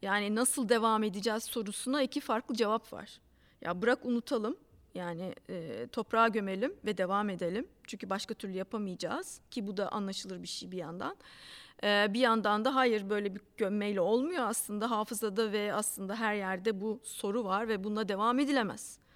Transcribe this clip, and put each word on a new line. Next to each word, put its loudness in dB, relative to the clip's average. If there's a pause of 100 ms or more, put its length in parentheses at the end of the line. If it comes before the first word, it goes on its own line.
yani 2
nasıl 2
devam 6
edeceğiz 0
sorusuna -2
iki 0
farklı -2
cevap 2
var. -14 (400)
Ya -4
bırak 4
unutalım, 0 (380)
yani, -6 (140)
e, -8
toprağa 2
gömelim -2 (100)
ve -2
devam 2
edelim. -2 (200)
Çünkü -8
başka -4
türlü -8
yapamayacağız -6 (100)
ki -4
bu -6
da 0
anlaşılır -6
bir -12
şey -10
bir -8
yandan. -6 (680)
Ee, 6
bir 0
yandan 4
da 2
hayır, 2
böyle 0
bir -10 (160)
gömmeyle 0
olmuyor 2
aslında. -2
Hafızada 0
ve 0
aslında -2
her 0
yerde -2
bu -2
soru -2
var 0
ve 0
bununla 0
devam 4
edilemez. 0 (180)